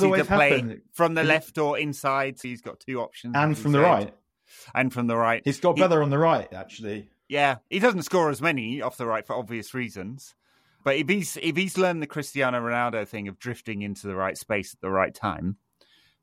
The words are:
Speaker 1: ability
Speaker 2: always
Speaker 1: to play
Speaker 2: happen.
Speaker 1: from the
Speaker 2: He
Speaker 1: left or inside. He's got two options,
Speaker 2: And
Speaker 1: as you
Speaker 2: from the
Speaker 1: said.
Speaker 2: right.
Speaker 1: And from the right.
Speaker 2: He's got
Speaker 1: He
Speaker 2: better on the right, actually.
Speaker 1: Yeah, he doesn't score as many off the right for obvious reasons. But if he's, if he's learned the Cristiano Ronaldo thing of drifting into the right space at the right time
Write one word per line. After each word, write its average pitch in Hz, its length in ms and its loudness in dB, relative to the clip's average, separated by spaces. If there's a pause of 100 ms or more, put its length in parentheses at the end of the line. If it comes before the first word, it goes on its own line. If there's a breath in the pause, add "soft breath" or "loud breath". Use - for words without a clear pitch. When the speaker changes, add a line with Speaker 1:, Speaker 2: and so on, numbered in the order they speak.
Speaker 1:
ability - 20 6
Speaker 2:
always 190 220 4
Speaker 1:
to 190 80 2
play 147 160 6
Speaker 2:
happen. 120 300 0 (100)
Speaker 1:
from 165 240 2
the 156 60 0
Speaker 2:
He 151 60 2
Speaker 1:
left 156 300 0
or 151 220 0
inside. 135 640 -2
He's 123 180 -8
got - 200 -12
two 131 200 -6
options, 120 340 -8
Speaker 2:
And 151 180 4
Speaker 1:
as 143 40 -2
you - 60 -10
Speaker 2:
from 147 80 2
the 143 80 6
Speaker 1:
said. 147 80 6
Speaker 2:
right. 104 260 2 (600 loud breath)
Speaker 1:
And 131 180 0
from 123 160 -2
the 117 80 2
right. 117 300 2
Speaker 2:
He's 190 140 -2
got 180 160 4
Speaker 1:
He 156 60 4
Speaker 2:
better 170 200 4
on 147 80 2
the 139 80 2
right, 151 360 2
actually. 101 580 -12 (160)
Speaker 1:
Yeah, 139 300 2 (120)
he - 80 -2
doesn't 202 260 2
score 165 280 2
as 123 100 -4
many 135 400 -2
off 123 160 -6
the 127 80 -6
right 110 200 -2
for 113 100 -6
obvious 117 400 -8
reasons. 113 580 -10 (500)
But 139 120 2
if 151 120 -2
he's, 185 360 -2
if 160 120 0
he's 185 220 0
learned 180 240 2
the 147 60 -6
Cristiano 135 520 -2
Ronaldo 120 480 -2
thing 104 200 -8
of 95 100 -12
drifting 110 460 -8
into 101 240 -8
the 98 80 -6
right 95 200 -2
space - 380 -4
at - 80 -20
the 95 80 -6
right 95 240 2
time 90 440 -4 (640 soft breath)